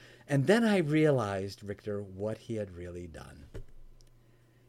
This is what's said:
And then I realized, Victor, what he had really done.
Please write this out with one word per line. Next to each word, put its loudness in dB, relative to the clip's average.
And 2
then 6
I 6
realized, 2
Victor, -6
what -6
he -8
had -6
really -10
done. -16